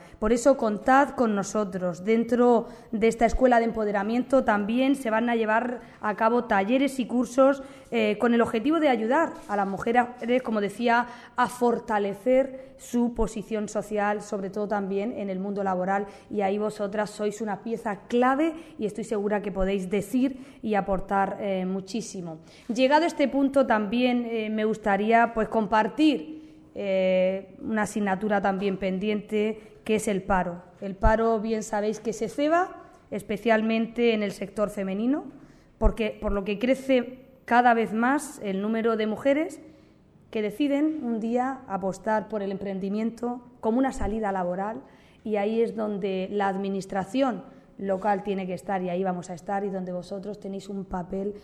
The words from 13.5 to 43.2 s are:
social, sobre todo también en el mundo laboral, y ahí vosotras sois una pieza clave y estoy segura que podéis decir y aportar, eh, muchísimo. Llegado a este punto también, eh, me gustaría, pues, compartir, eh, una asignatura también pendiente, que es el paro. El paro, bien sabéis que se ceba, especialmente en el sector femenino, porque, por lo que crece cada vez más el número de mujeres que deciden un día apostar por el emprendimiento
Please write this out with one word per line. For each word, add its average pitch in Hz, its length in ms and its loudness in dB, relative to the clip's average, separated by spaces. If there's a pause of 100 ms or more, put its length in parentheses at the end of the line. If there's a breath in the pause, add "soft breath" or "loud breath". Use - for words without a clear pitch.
social, 208 520 -2
sobre 196 280 -6
todo 208 180 -4
también 202 460 -2
en 202 160 -6
el 185 100 -4
mundo 202 240 -4
laboral, 196 440 0 (220 loud breath)
y 208 120 -2
ahí 196 160 2
vosotras 208 520 -2
sois 208 300 -4
una 208 220 -6
pieza 226 460 -6
clave 269 460 2 (240 loud breath)
y 220 80 -4
estoy 202 200 -6
segura 208 360 -2
que 208 100 -6
podéis 190 380 -2
decir 247 720 -2
y 214 140 0
aportar, 196 640 0
eh, 190 260 -2
muchísimo. 185 760 -6 (280 loud breath)
Llegado 262 380 4
a - 20 2
este 294 220 2
punto 269 360 4
también, 240 600 2
eh, 226 240 -4
me 214 160 0
gustaría, 220 680 4
pues, 220 140 0
compartir, 220 1300 0
eh, 190 880 2
una 220 220 -2
asignatura 202 580 0
también 190 340 0
pendiente, 208 1120 -2
que 214 100 2
es 214 140 0
el 196 120 0
paro. 175 420 0 (180)
El 196 140 -8
paro, 226 440 4
bien 220 240 -2
sabéis 208 380 -4
que 226 100 -4
se 226 160 -4
ceba, 330 480 0 (340 loud breath)
especialmente 220 1040 0
en 214 80 0
el 196 120 -4
sector 196 360 -4
femenino, 208 540 -2 (540 loud breath)
porque, 220 420 2
por 208 140 -4
lo 202 100 -2
que 202 160 -4
crece 254 600 0 (260)
cada 240 280 4
vez 220 200 0
más 254 500 -2
el 196 180 -2
número 220 360 0
de 214 100 -2
mujeres 277 540 0 (720 loud breath)
que 220 100 -4
deciden 285 600 0
un 233 160 -2
día 247 480 -2
apostar 196 600 -2
por 214 140 -4
el 196 100 -4
emprendimiento 208 880 -4 (200)